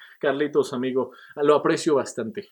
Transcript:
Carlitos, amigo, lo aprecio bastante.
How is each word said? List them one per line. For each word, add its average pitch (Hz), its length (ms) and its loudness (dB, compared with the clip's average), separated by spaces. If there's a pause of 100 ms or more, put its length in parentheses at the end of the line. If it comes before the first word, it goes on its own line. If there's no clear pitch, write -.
(180)
Carlitos, 143 540 0
amigo, 127 400 -4 (240)
lo 147 180 4
aprecio 156 420 2
bastante. 110 560 -6